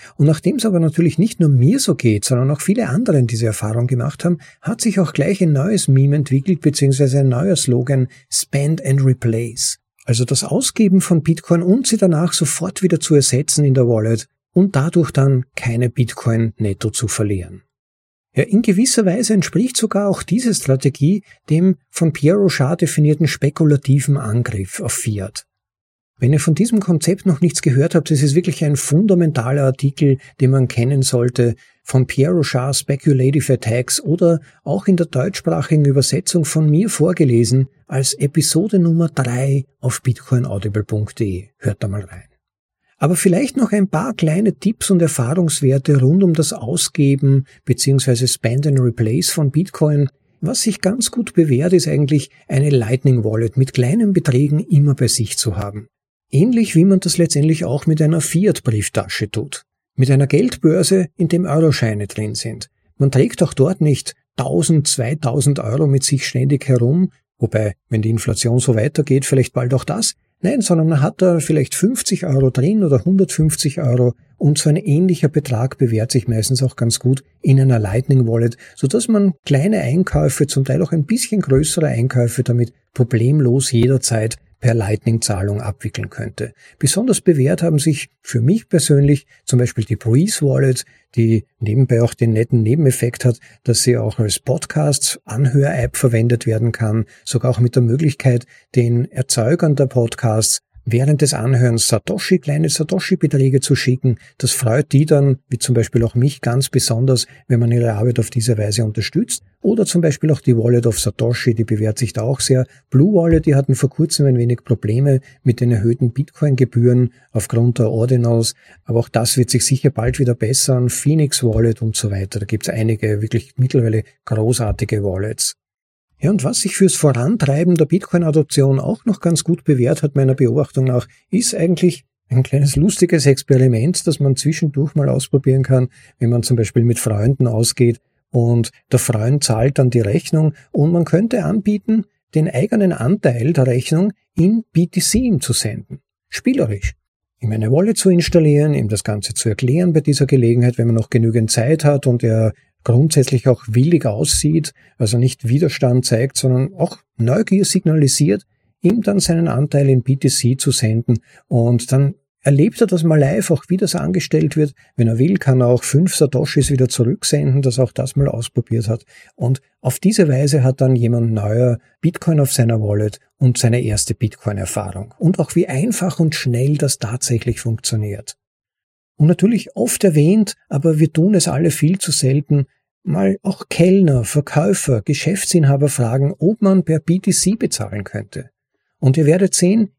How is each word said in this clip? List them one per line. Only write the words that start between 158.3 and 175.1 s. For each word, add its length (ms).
ihm 200
dann 180
seinen 280
Anteil 420
in 140
B 120
T 140
C 280
zu 140
senden 480
und 440
dann 240
erlebt 380
er 80
das 160
mal 160
live, 320
auch 160
wie 80
das 180
angestellt 640
wird. 180
Wenn 140
er 100
will, 160
kann 240
er 80
auch 160
fünf 320
Satoshis 540
wieder 180
zurücksenden, 760
dass 160
er 60
auch 80
das 240
mal 140
ausprobiert 580
hat. 160
Und 260
auf 180
diese 300
Weise 340
hat 160
dann 160
jemand 380
neuer 460
Bitcoin 400
auf 140
seiner 260
Wallet 400
und 200
seine 240
erste 320
Bitcoin-Erfahrung. 1040